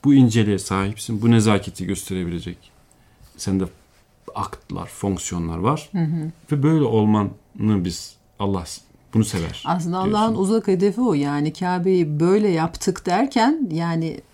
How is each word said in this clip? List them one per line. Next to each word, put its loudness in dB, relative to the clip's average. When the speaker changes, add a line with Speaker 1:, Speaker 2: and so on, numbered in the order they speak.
Speaker 1:
Bu 6
inceliğe 6
sahipsin, -4
bu 4
nezaketi 2
gösterebilecek -6
sende -2
aktlar, -10
fonksiyonlar -4
var. -2
Speaker 2:
Hı -6
hı. -2
Speaker 1:
Ve 0
böyle 4
olmanı 2
biz, -2
Allah -2
bunu 4
sever -6
Speaker 2:
Aslında -2
Speaker 1:
diyorsun. 0
Speaker 2:
Allah'ın 2
uzak 0
hedefi 2
o. 2
Yani 0
Kabe'yi 0
böyle 4
yaptık -2
derken 2
yani -2